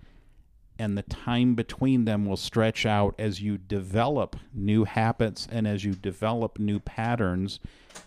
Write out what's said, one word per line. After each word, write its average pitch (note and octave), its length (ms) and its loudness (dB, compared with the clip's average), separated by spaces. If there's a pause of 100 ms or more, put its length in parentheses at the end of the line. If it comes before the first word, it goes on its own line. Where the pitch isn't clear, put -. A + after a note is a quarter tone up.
(800)
and G#2 180 -2
the G2+ 60 -4
time A#2+ 520 0
between A#2+ 520 2
them G#2 180 2
will G2 140 0
stretch - 480 0
out G#2 320 4
as G2+ 240 -2
you G#2 160 -2
develop G2+ 800 0 (180)
new G#2 300 4
habits A2+ 680 0
and A2 180 -2
as G2+ 160 -2
you G2+ 100 0
develop G#2+ 640 -4
new G#2 220 0
patterns G2+ 800 -2 (460)